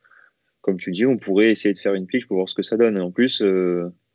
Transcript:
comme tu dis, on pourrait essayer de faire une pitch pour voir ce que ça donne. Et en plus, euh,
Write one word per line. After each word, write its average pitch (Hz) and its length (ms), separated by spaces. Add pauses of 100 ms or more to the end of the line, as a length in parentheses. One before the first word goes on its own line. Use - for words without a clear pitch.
(600)
comme 95 180
tu 92 120
dis, 98 160
on 131 100
pourrait 104 340
essayer 104 220
de 92 60
faire 101 160
une 95 120
pitch 123 200
pour 101 100
voir 92 120
ce - 60
que 101 80
ça 110 140
donne. 110 220
Et - 20
en 90 100
plus, 123 300
euh, 90 500 (240)